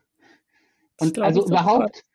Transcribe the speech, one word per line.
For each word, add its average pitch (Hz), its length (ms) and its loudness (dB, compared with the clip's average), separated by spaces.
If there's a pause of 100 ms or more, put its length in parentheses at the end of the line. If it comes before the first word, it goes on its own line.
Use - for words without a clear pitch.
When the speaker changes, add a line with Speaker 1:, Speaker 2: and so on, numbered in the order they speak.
(1000)
Speaker 1:
Das 165 100 0
Speaker 2:
und 160 40 -4
Speaker 1:
glaub 208 140 -2
Speaker 2:
also 165 140 2
Speaker 1:
ich 196 80 0
sofort. - 20 -2 (160)
Speaker 2:
überhaupt, 220 380 -2 (100)